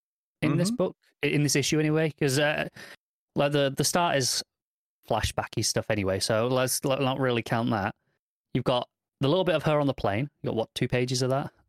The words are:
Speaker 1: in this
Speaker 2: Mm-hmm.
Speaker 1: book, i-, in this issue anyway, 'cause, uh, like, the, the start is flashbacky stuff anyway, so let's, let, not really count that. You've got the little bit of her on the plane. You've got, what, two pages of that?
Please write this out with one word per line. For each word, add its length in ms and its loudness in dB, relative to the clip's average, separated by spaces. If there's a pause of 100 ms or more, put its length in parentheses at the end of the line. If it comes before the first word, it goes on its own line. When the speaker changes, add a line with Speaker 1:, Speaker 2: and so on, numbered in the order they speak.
(400)
Speaker 1:
in 160 2
this 140 2
Speaker 2:
Mm-hmm. 60 -4
Speaker 1:
book, 200 -2 (280)
i-, 40 2
in 140 2
this 140 2
issue 240 2
anyway, 380 0
'cause, 200 0
uh, 300 0 (640)
like, 160 2
the, 260 2
the 60 -2
start 340 2
is 280 -2 (640)
flashbacky 540 -4
stuff 260 -2
anyway, 300 0
so 260 0
let's, 380 0
let, 160 0
not 180 0
really 240 2
count 280 0
that. 240 -2 (580)
You've 120 -2
got 240 0 (320)
the 80 2
little 140 4
bit 140 2
of 80 -2
her 160 2
on 80 0
the 60 0
plane. 360 -2 (120)
You've 80 -4
got, 60 -2
what, 200 -4
two 100 -2
pages 360 0
of 80 0
that? 200 -2 (180)